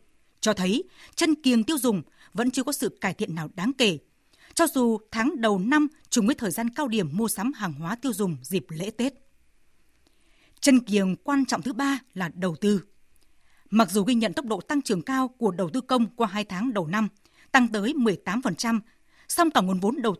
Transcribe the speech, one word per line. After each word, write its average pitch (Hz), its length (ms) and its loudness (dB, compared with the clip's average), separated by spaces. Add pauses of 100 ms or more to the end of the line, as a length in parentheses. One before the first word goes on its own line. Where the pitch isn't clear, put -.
(420)
cho 214 120 2
thấy 196 300 0 (320)
chân 320 200 2
kiềng 247 280 4
tiêu 311 140 0
dùng 220 240 0 (320)
vẫn 240 180 0
chưa 262 120 0
có 294 80 -4
sự 233 180 -2 (120)
cải 185 120 -2
thiện - 220 -6
nào 160 200 -8
đáng 196 220 -2
kể, 202 200 2 (560)
cho 330 140 2
dù 233 300 2 (140)
tháng 240 300 -2
đầu 208 180 2
năm 285 280 2 (220)
trùng 220 160 2
với 277 100 2
thời 202 160 -4
gian 233 180 -2
cao 285 180 -4
điểm 214 240 -2
mua 214 160 -2
sắm 214 260 -4
hàng 202 200 -6
hóa 165 220 -6
tiêu 240 180 -4
dùng 180 300 -2
dịp 180 260 -4
lễ 170 220 -8
Tết. 269 220 -2 (1500)
Chân 262 200 6
kiềng 196 360 0
quan 277 300 0
trọng 214 160 -2
thứ 240 120 -4
ba 277 260 -2 (140)
là 180 220 -4
đầu 175 200 -2
tư. 202 280 2 (840)
Mặc 202 220 4
dù 202 120 2
ghi 240 120 2
nhận 220 180 0
tốc - 120 -4
độ 214 160 -4
tăng 285 200 -2
trưởng 185 200 -2
cao 262 260 -2
của 233 240 -2
đầu 180 180 -2
tư 247 120 -4
công 247 240 2 (100)
qua 233 120 0
hai 202 180 -4
tháng 214 280 -4
đầu 185 140 -2
năm, 208 200 0 (440)
tăng 247 160 4
tới 214 260 -2
mười 226 220 2
tám 214 260 -4
phần 196 140 -2
trăm, 226 260 -2 (460)
song 339 240 2
cả 247 100 2
nguồn 185 180 0
vốn 233 220 0
đầu 220 180 0